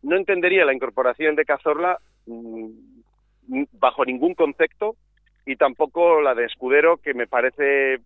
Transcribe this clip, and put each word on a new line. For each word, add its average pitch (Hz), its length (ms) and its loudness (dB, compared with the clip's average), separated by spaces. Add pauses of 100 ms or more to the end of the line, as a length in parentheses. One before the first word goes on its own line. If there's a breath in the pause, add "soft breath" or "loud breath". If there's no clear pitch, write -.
No 151 140 -2
entendería 185 480 2
la 139 100 2
incorporación 131 640 -2
de 151 80 0
Cazorla, 160 540 -2 (280)
mm, 117 1500 -12
bajo 135 320 0
ningún 127 300 -2
concepto, 165 640 -2 (480)
y 135 120 -8
tampoco 156 640 2
la 139 140 2
de 117 100 -2
Escudero, 143 540 2
que 143 160 -6
me 123 120 -4
parece 135 800 0